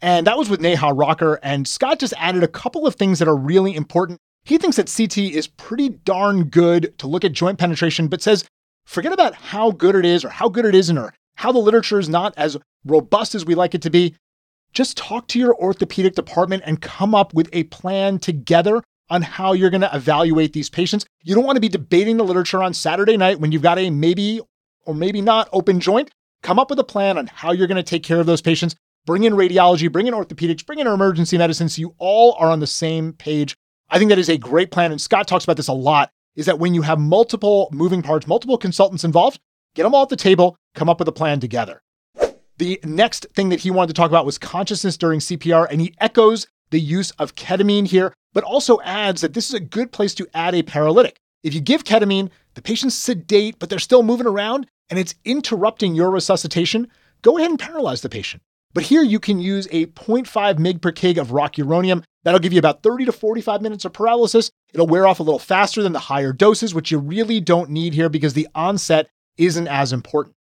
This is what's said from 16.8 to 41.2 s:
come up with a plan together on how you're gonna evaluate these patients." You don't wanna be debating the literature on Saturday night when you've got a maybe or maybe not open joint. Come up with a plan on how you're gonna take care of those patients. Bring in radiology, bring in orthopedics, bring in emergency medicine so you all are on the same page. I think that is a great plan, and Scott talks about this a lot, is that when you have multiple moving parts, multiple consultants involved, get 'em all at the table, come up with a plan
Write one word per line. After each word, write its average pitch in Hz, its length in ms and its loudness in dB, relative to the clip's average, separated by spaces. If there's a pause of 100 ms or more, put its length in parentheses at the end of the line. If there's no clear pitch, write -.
come 208 320 -4
up 196 200 2
with 165 180 0
a 170 140 -2
plan 190 540 -4
together 170 640 0 (280)
on 175 120 0
how 190 320 -2
you're 185 160 4
gonna 190 240 0
evaluate 156 600 2
these 147 160 -8
patients." 185 360 -4 (180)
You 170 120 -4
don't 247 100 6
wanna 269 160 2
be 220 80 0
debating 196 480 0
the 226 60 0
literature 185 380 -2
on 185 120 -2
Saturday 196 440 0
night 190 220 2
when 156 120 -2
you've 156 100 0
got 170 180 4
a 185 100 -2
maybe 180 520 0 (440)
or 160 80 -8
maybe 196 280 -4
not 220 300 0
open 185 280 0
joint. 214 300 0 (340)
Come 185 160 0
up 269 100 0
with 277 100 -2
a 254 40 -2
plan 196 340 -2
on 123 100 -6
how - 240 -6
you're 180 160 2
gonna 185 160 -2
take 170 200 -6
care 165 160 0
of 165 60 0
those 165 160 2
patients. 165 340 -2 (300)
Bring 185 180 0
in 226 100 4
radiology, 180 580 4
bring 190 160 0
in 240 60 -2
orthopedics, 165 520 -6
bring 302 140 -10
in 269 80 -2
emergency 185 500 0
medicine 165 320 0
so - 120 -8
you 165 160 -10
all 220 420 6
are 165 100 4
on 160 100 0
the 147 80 -4
same 160 460 -6
page. 151 420 -6 (340)
I 165 80 0
think 208 120 4
that 196 100 4
is 170 80 0
a 165 100 2
great 139 340 0
plan, 170 200 0
and 143 80 -8
Scott - 280 0
talks 180 180 -2
about 165 100 2
this 147 140 -6
a 135 40 -4
lot, 139 380 2 (240)
is - 100 -8
that 165 140 0
when 175 140 0
you 165 80 2
have 156 180 0
multiple 202 720 2
moving 170 300 -2
parts, 151 260 -2
multiple 240 300 0
consultants 190 480 0
involved, 170 340 2 (360)
get 165 100 0
'em 254 100 2
all 277 80 6
at 262 60 0
the 262 80 -4
table, 180 400 2 (180)
come 160 140 0
up 170 100 0
with 160 80 -2
a 156 60 -2
plan 147 260 -2